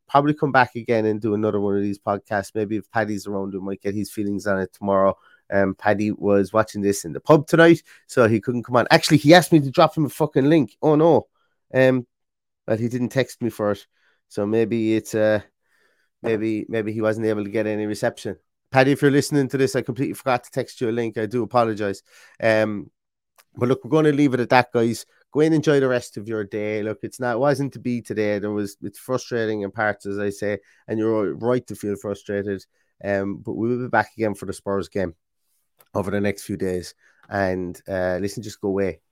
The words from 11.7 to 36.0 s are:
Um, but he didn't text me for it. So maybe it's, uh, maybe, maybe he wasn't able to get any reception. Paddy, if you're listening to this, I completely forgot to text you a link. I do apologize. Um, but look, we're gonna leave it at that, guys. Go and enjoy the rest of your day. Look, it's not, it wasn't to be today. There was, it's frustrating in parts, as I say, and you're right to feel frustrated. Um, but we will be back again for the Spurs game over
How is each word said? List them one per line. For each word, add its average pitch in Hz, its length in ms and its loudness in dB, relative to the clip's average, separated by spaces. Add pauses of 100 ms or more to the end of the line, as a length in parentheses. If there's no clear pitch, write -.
Um, 127 340 4 (600)
but 110 140 -2
he 117 80 -2
didn't 120 220 -4
text - 320 -4
me 113 80 -2
for 104 220 -2
it. - 140 -8 (420)
So 104 180 -4
maybe 110 500 0
it's, 110 180 -6
uh, 107 260 2 (840)
maybe, 110 460 -2
maybe 107 240 -4
he 110 100 -4
wasn't 110 240 0
able 104 180 0
to 101 60 -8
get 107 160 -2
any 107 180 -4
reception. 107 520 -6 (340)
Paddy, 131 220 8
if 131 100 0
you're 143 80 6
listening 139 380 2
to 135 100 -4
this, 131 180 2
I 123 60 -2
completely 107 320 -4
forgot 123 300 -2
to - 60 -20
text - 300 -8
you 123 80 -2
a - 20 -2
link. 117 280 -4
I 110 80 -4
do 117 160 -4
apologize. 107 600 0 (400)
Um, 110 480 0 (640)
but 120 140 -2
look, 131 160 0
we're 117 60 -10
gonna 156 220 4
leave 139 220 2
it 123 60 0
at 113 80 -2
that, 123 240 4
guys. 117 320 0 (260)
Go 143 100 -2
and 160 140 4
enjoy 147 240 4
the 135 80 2
rest 123 300 -4
of 104 100 -12
your 110 160 -4
day. 104 400 -6
Look, 107 200 -6
it's 110 180 -12
not, 123 160 -2
it - 20 -2
wasn't 139 360 0
to 127 40 -16
be 120 220 -4
today. 104 380 -2
There 101 120 -4
was, 104 320 -6
it's - 160 -12
frustrating 113 640 -4
in 98 100 -6
parts, 107 360 -4
as 101 120 -6
I 104 120 -4
say, 101 280 -6 (300)
and 110 100 -4
you're 110 360 -2
right 123 320 -2
to 104 100 -14
feel 101 200 -6
frustrated. 101 680 -6 (400)
Um, 98 320 -2
but - 160 -10
we 110 160 -4
will 123 160 -4
be 123 40 -10
back 107 280 0
again 110 180 -2
for 98 120 -14
the 95 80 -8
Spurs 98 340 -6
game 90 260 -4 (800)
over 98 160 -4